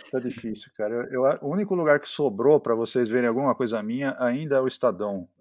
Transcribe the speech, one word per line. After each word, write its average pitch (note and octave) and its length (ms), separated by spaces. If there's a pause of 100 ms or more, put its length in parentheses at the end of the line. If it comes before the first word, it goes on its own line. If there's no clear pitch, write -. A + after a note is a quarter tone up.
(100)
tá C3 80
difícil, A2+ 560
cara. G#2+ 200 (180)
Eu, C3 140
eu, D3 160
o C#3+ 100
único G3+ 220
lugar D#3 260
que - 80
sobrou C#3 500
pra A#2 160
vocês A2+ 360
verem A#2+ 180
alguma B2+ 260
coisa A2+ 280
minha C3 360
ainda C3+ 380
é C3 60
o C3 40
Estadão, G2+ 640 (120)